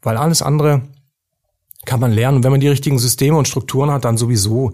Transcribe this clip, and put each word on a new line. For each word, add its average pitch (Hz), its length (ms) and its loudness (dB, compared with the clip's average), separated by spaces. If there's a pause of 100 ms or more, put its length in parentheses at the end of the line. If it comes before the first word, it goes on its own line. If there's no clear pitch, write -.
weil 113 160 -2
alles 160 240 0
andere 147 400 2 (1040)
kann - 140 -2
man 120 140 0
lernen. 127 240 2
Und 120 60 2
wenn 131 80 2
man 139 100 2
die 143 80 0
richtigen 139 280 0
Systeme 135 400 0
und 135 100 0
Strukturen 135 440 -2
hat, 135 140 -2
dann 117 120 0
sowieso. 117 560 0